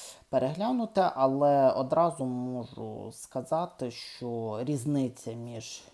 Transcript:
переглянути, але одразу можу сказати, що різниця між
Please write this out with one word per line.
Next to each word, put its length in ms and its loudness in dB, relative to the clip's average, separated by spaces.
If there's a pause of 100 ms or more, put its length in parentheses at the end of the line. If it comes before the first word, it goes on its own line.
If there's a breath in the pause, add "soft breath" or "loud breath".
(300 loud breath)
переглянути, 720 2 (120)
але 560 6
одразу 540 2
можу 840 -6
сказати, 800 -4
що 720 -6
різниця 720 -2
між 480 -10 (120)